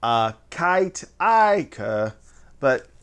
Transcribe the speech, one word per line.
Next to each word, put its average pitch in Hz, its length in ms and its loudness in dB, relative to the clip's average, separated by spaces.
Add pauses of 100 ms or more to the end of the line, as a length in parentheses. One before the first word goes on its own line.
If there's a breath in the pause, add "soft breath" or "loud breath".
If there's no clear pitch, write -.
Akaitika, 170 2000 -2 (460 soft breath)
but 131 260 0 (160)